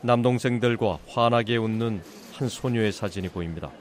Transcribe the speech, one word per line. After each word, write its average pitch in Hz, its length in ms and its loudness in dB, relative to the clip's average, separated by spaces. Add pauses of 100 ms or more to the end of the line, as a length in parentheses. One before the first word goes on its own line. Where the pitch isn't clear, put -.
남동생들과 120 1000 2
환하게 117 480 2
웃는 110 460 -2 (320)
한 131 160 -4
소녀의 113 420 0
사진이 95 380 -4
보입니다. 82 520 -6